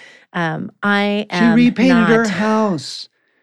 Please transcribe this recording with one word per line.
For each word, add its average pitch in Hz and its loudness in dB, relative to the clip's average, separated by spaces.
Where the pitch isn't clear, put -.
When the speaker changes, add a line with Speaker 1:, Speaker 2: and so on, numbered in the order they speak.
Speaker 1:
um, 165 -6
I 202 -2
Speaker 2:
She - -6
Speaker 1:
am 226 4
Speaker 2:
repainted 240 2
her 226 2
Speaker 1:
not. 208 -2
Speaker 2:
house. 208 -4